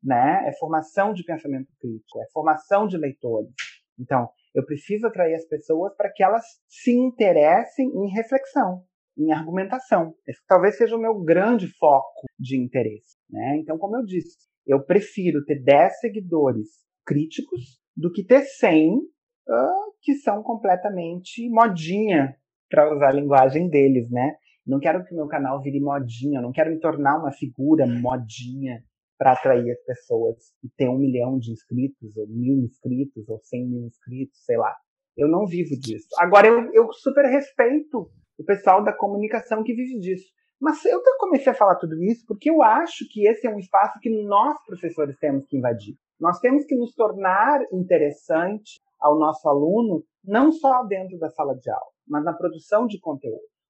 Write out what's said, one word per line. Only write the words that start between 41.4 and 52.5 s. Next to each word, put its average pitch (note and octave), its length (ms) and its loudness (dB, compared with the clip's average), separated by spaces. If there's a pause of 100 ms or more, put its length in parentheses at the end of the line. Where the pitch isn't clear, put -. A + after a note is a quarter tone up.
a A#3 40 2
falar F#3+ 200 4
tudo D#3+ 280 -6
isso A3+ 240 -2
porque A3+ 220 -4
eu D#4 140 6
acho B3+ 480 2
que G#3 160 2
esse A3+ 180 0
é A3 60 -4
um G#3 80 -8
espaço G3 420 0
que A#3 80 -4 (160)
nós, A3 400 2
professores, E3 540 -6
temos C#3 260 -2
que C#3 120 -6
invadir. A2+ 380 -4 (240)
Nós E3+ 200 0
temos C4+ 260 2
que C4+ 100 -4
nos A#3+ 200 -4
tornar G3+ 680 0 (100)
interessante F3 1080 -2 (180)
ao D3+ 200 4
nosso D#3 280 -2
aluno, E3 560 0 (200)
não A#3+ 280 2
só C4 340 2
dentro F#3 340 -8
da D#3 100 -6
sala C#3 260 -4
de B2 140 -14
aula, B2+ 220 -8 (160)
mas D3 160 -4
na E3 100 -4
produção F3+ 540 -2